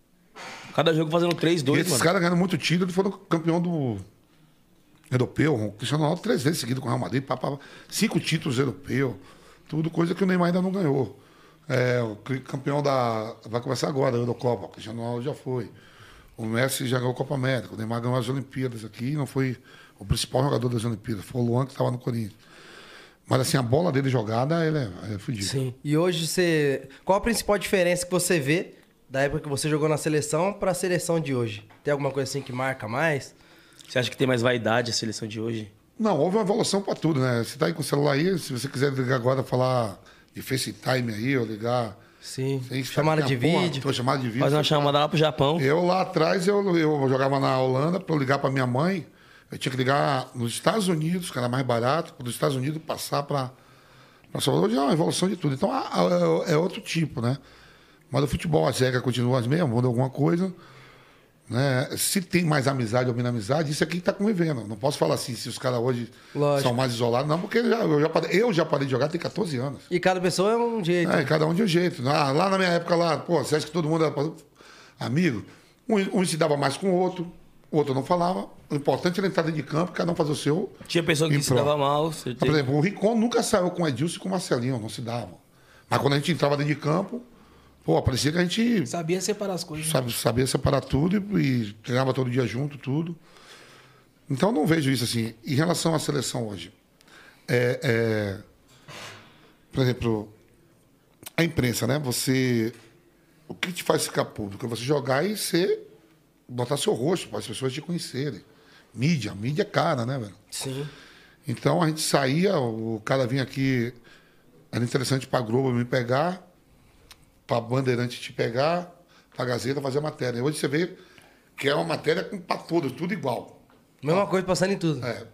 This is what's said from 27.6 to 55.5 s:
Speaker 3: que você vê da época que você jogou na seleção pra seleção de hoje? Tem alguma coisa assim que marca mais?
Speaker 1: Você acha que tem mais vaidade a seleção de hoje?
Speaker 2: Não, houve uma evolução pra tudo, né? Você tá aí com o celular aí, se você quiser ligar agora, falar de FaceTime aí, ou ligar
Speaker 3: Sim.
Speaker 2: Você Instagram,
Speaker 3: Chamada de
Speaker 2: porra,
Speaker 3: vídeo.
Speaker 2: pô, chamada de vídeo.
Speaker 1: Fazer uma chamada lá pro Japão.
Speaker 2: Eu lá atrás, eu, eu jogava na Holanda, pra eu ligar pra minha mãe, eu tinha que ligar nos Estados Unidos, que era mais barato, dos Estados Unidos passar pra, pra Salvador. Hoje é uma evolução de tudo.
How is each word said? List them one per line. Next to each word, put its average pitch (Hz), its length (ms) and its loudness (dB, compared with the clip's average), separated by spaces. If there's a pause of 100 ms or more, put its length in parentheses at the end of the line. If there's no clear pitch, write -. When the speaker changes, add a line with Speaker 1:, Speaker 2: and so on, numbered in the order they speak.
Speaker 3:
que - 80 -6
você 175 260 2
vê 151 360 0 (340)
da 135 140 0
época 147 200 0
que 147 60 -10
você 139 200 -2
jogou 151 200 2
na 151 80 2
seleção 151 560 0
pra 190 220 -2
seleção 175 440 0
de 139 160 -2
hoje? 110 320 -2 (160)
Tem 147 100 0
alguma 139 180 0
coisa 135 180 -2
assim 139 140 -6
que - 100 -12
marca 127 340 -4
mais? 139 480 -2 (540)
Speaker 1:
Você 131 100 0
acha 117 120 0
que - 60 -14
tem 123 100 4
mais 123 160 2
vaidade 120 480 2
a 107 40 -2
seleção 110 320 -4
de 107 140 -8
hoje? 110 320 -6 (260)
Speaker 2:
Não, 208 200 2
houve 180 180 4
uma 226 60 4
evolução 202 400 2
pra - 120 -4
tudo, 156 260 0
né? 120 240 2
Você - 120 -10
tá 160 100 2
aí 170 60 0
com 160 80 -8
o 131 40 -2
celular 143 280 2
aí, 165 260 2
se - 140 -6
você 123 160 -6
quiser 135 240 0
ligar 131 240 0
agora, 127 260 2
falar 127 560 0 (360)
de 98 80 -12
FaceTime 120 720 -2
aí, 127 240 0
ou 117 80 0
ligar 110 500 -2 (240)
Speaker 3:
Sim. 135 380 -4
Speaker 2:
Você 127 200 -8
Instagram, 131 60 -4 (200)
Speaker 3:
Chamada 156 180 2
de 135 140 2
Speaker 2:
porra, 156 260 2
Speaker 3:
vídeo. 139 200 -2
Speaker 2:
pô, 135 100 -2
chamada 135 280 0
de 127 80 -2
vídeo. 113 120 -2
Speaker 1:
Fazer 139 160 4
uma 151 80 2
chamada 143 340 2
lá 147 100 2
pro 175 80 0
Japão. 151 440 2
Speaker 2:
Eu 151 240 2
lá 180 180 2
atrás, 175 440 2
eu, 202 300 2
eu 151 320 2
jogava 135 320 2
na 135 180 2
Holanda, 135 420 2
pra 160 140 -4
eu 151 40 2
ligar 139 200 2
pra 139 120 0
minha 135 160 0
mãe, 151 400 0 (460)
eu 127 60 -10
tinha 143 120 -4
que 127 80 -6
ligar 135 560 2
nos 117 200 -4
Estados 190 340 0
Unidos, 175 420 -2
que 131 80 -6
era 123 100 0
mais 131 160 0
barato, 123 500 0 (100)
dos 120 100 -6
Estados 147 220 0
Unidos 151 280 -4
passar 143 400 -4
pra, 135 280 -4 (800)
pra - 80 -4
Salvador. 160 300 2
Hoje 247 80 2
é - 20 2
uma 277 140 2
evolução 170 340 2
de 214 80 -2
tudo. 147 180 -2